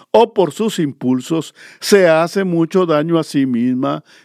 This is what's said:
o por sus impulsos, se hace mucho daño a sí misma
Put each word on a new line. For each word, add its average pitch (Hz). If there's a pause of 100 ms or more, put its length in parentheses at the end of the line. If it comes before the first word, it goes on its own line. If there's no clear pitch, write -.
(120)
o 226
por 170
sus 214
impulsos, 139 (240)
se 196
hace 170
mucho 175
daño 160
a 160
sí 143
misma 127 (220)